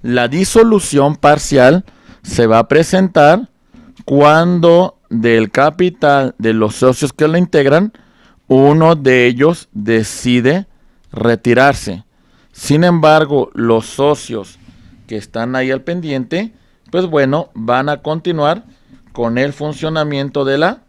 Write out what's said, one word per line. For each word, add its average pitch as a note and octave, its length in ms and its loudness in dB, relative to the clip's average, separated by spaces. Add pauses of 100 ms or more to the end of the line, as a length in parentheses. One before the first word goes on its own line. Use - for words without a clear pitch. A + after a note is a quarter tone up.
La A#2+ 260 -2
disolución F3 880 2
parcial D3 680 2 (380)
se - 240 -2
va A2 140 4
a A2+ 80 -2
presentar E3+ 800 2 (560)
cuando E3+ 920 2 (120)
del A2+ 400 0
capital C#3+ 880 0
de A2+ 140 -2
los G#2+ 240 -2
socios B2+ 360 0
que D#3 160 -2
la E3 100 0
integran, E3 540 0 (560)
uno D3+ 480 4
de B2+ 300 2
ellos C#3 460 0
decide A#2+ 920 -2 (460)
retirarse. A#2 920 0 (480)
Sin D#3 320 0
embargo, D#3 680 2
los A2+ 320 -2
socios B2+ 720 -6 (480)
que A2 100 -12
están A#2 400 -8
ahí C3 140 -2
al C3 120 -4
pendiente, E3+ 680 -8 (380)
pues F3+ 160 -2
bueno, D3 480 -2
van A#2+ 340 -2
a D3 140 -6
continuar D#3+ 640 -4 (480)
con A#2 260 -4
el C#3 140 -4
funcionamiento D3 920 -6
de C3+ 140 -2
la F3+ 300 -4